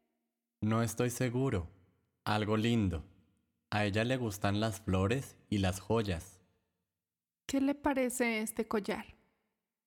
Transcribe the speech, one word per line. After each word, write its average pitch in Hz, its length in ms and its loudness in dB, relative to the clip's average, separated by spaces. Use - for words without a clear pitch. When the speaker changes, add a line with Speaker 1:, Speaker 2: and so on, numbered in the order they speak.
Speaker 1:
No 110 220 2
estoy 123 260 0
seguro. 120 640 -2
Algo 107 320 2
lindo. 107 480 2
A 104 160 0
ella 104 180 0
le 127 140 0
gustan 104 420 -2
las 110 220 -2
flores 98 520 0
y 104 100 2
las 95 220 0
joyas. 101 600 -4
Speaker 2:
¿Qué 277 140 0
le 277 120 2
parece 247 680 0
este 220 260 -4
collar? 214 380 -4